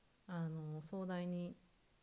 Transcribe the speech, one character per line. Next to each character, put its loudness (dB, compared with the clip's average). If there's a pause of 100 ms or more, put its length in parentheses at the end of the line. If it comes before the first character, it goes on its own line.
(280)
あ 2
の、 -2
壮 -2
大 2
に 0 (460)